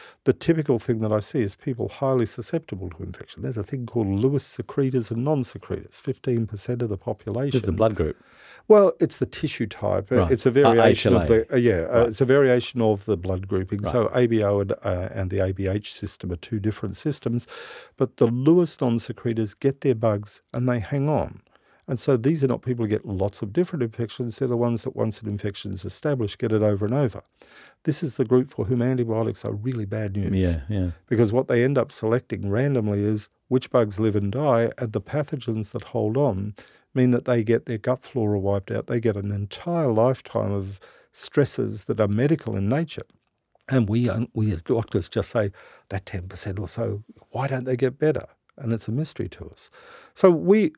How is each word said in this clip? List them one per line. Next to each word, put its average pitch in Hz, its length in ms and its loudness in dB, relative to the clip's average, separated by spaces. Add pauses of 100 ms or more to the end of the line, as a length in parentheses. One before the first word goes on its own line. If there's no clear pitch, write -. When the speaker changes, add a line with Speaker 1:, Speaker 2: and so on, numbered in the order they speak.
(240)
Speaker 1:
the 143 80 4
typical 151 480 2
thing 117 220 -2
that 107 100 0
I 107 80 2
see 127 220 -2
is 101 140 -2
people 113 340 -4
highly 131 360 0
susceptible 101 640 -8
to - 120 -12
infection. - 400 -14
There's 120 140 -4
a 104 60 -4
thing 127 220 -6
called 113 220 0
Lewis 123 380 2
secretors 127 640 -2
and 117 140 -2
non-secretors, - 720 -4
fifteen 120 480 -2
percent 120 340 -6
of 120 60 -2
the 104 100 -4
population. 113 540 -4
Speaker 2:
This 127 120 0
is - 20 -6
the 95 80 0
blood 107 220 2
group. 78 200 -2 (540)
Speaker 1:
Well, 202 300 8
it's - 180 0
the - 80 0
tissue - 400 -4
type. 98 460 -2
Uh, 123 60 4
Speaker 2:
Right. 90 140 4
Speaker 1:
it's 123 140 0
a 127 40 8
Speaker 2:
Uh, - 40 4
Speaker 1:
variation 113 600 6
of 85 80 4
Speaker 2:
H 80 80 0
L 113 80 8
A. 113 60 0
Speaker 1:
the, - 100 -6
uh, - 20 6
yeah, 101 340 4
uh, 123 100 4
Speaker 2:
Right. 120 80 4
Speaker 1:
it's 110 120 -4
a 135 40 6
variation 123 560 4
of 107 240 2
the 107 120 2
blood 95 300 -4
grouping. 95 340 -2
Speaker 2:
Right. 104 100 -2
Speaker 1:
So 117 220 2
A 123 140 4
B 113 160 2
O 101 160 2
and, 98 120 -2 (120)
uh, 95 280 -4
and 95 200 -4
the 98 80 -2
A 95 120 0
B 95 160 -4
H 101 240 -2
system - 400 -10
are 101 40 -4
two - 240 -6
different 101 360 -4
systems, 120 520 -4 (500)
but - 200 -2
the - 100 6
Lewis 147 520 2
non-secretors 117 760 -2
get 139 260 -2
their 131 140 2
bugs 107 460 -2 (120)
and 123 160 0
they 123 120 0
hang 139 280 -2
on. 123 320 -2 (480)
And 131 100 -4
so 139 160 2
these 139 280 2
are 135 40 2
not 117 140 -2
people 120 240 -2
who 104 40 -2
get 107 160 0
lots 98 360 -2
of 104 100 -6
different 170 300 -2
infections. 117 560 -6
They're 135 100 -2
the 120 80 0
ones 117 280 0
that - 120 -8
once 110 260 -2
an 107 60 -8
infection 101 460 -6
is 92 100 -10
established, 131 540 -4
get 117 160 -2
it 107 80 2
over 104 240 2
and 107 80 -2
over. 127 280 0 (640)
This 151 200 -2
is 139 120 -6
the 131 100 0
group 127 260 4
for 110 140 -4
whom 120 160 0
antibiotics 113 640 -2
are 107 100 -4
really 110 320 -4
bad 101 300 -6
news. 95 200 -2
Speaker 2:
Yeah, 90 340 2
yeah. 95 220 -2 (160)
Speaker 1:
Because 110 260 2
what 127 140 0
they 120 160 2
end 135 160 2
up 117 120 -2
selecting 110 600 -2
randomly 110 520 0
is 104 240 -2 (200)
which 131 240 0
bugs 107 280 2
live 107 160 2
and 101 160 0
die, 120 460 2
and 113 160 -6
the 110 80 -4
pathogens 120 680 -6
that 120 140 -8
hold 110 300 -2
on 104 380 0 (400)
mean 127 160 4
that 120 160 2
they 120 180 2
get 113 220 2
their 113 140 -6
gut 123 240 -2
flora 104 360 0
wiped 98 300 -2
out. 107 160 -4
They 120 140 -2
get 110 180 0
an 101 140 -4
entire 131 600 -2
lifetime 110 600 0
of 98 280 -6 (320)
stresses - 760 -2
that 110 140 -4
are 107 80 4
medical 117 480 0
in 98 140 0
nature. 147 380 -4 (600)
And 123 220 2
we, 117 200 2
um, 110 260 -2
we 107 160 0
as 92 100 -4
doctors 110 480 -2
just - 220 -4
say, 104 200 0 (380)
"That 101 160 -8
ten 92 220 -10
percent 92 320 -8
or 104 80 -8
so, 107 360 -6 (280)
why 139 160 -4
don't 131 180 -4
they 127 120 -2
get 131 200 0
better?" 151 280 0 (320)
And 113 160 -4
it's 113 160 -6
a - 20 -4
mystery 117 380 -6
to - 200 -16
us. - 200 -20 (440)
So - 160 8
we, 175 480 4